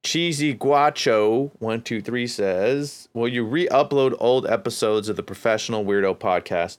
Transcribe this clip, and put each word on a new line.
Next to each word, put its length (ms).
Cheesy 500
Guacho 1040
one 240
two 200
three 260
says, 840
"Will 140
you 160
re-upload 760
old 260
episodes 640
of 60
the 80
Professional 600
Weirdo 360
podcast?" 600